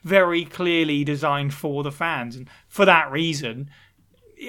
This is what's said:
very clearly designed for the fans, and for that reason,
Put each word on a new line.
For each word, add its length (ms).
very 400
clearly 580
designed 520
for 280
the 100
fans, 440
and 140
for 160
that 260
reason, 600